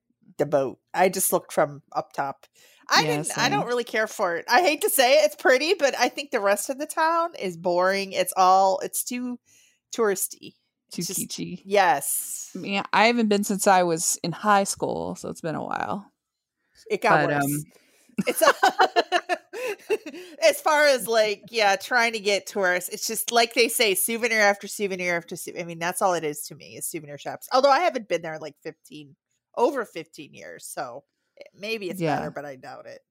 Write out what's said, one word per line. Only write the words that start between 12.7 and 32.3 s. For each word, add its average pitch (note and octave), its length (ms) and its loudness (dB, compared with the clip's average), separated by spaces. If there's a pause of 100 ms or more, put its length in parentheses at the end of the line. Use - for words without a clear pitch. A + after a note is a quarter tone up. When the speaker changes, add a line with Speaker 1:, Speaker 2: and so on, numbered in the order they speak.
Speaker 2:
I G#3 140 6
haven't A#3 220 4
been G3+ 160 2
since G3 240 0
I F#3 160 6
was E3 400 0
in E3+ 80 -4
high G3+ 320 2
school, C3+ 500 -6
so - 140 -12
it's E3+ 120 -12
been D3+ 140 -6
a - 100 -6
while. G1+ 460 -6 (800)
Speaker 1:
It G#3 120 -4
got D#3 260 4
Speaker 2:
But, C#3+ 80 0
Speaker 1:
worse. C#3+ 80 0
Speaker 2:
um, C#3+ 200 -4 (640)
Speaker 1:
It's - 160 -2
<laughs> F#4 760 2 (1300)
as C#4+ 120 2
far D4 260 4
as, B3+ 200 2
like, G#3+ 440 2
yeah, G3+ 260 2
trying A#3 380 0
to A3 60 -4
get G3 260 0
tourists. F#3 440 -2
It's - 160 -8
just, - 260 -6
like A#3 220 4
they A#3 140 4
say, A3 260 2
souvenir A3+ 460 0
after G3+ 260 4
souvenir F3+ 500 -2
after E3+ 200 -8
sou-, - 220 -12
I F3 60 -6
mean, E3+ 140 -12
that's F3 240 -4
all F#3 120 2
it D#3+ 100 -2
is D3 220 -6
to - 80 -16
me, B2 220 -20
is D3 100 -10
souvenir D3 320 -12
shops. - 340 -12
Although C4 180 6
I C4+ 100 6
haven't C4 280 -2
been E3 140 -2
there D#3+ 120 -8
in, D#3 60 -12
like, D3+ 220 -14
fifteen, D3+ 540 -18 (400)
over B3 280 0
fifteen D3+ 500 -16
years, E2+ 320 -18
so C3+ 380 -12 (500)
maybe G3+ 360 -8
it's F#3 100 -8
Speaker 2:
Yeah. D3+ 160 0
Speaker 1:
better, D3+ 140 -6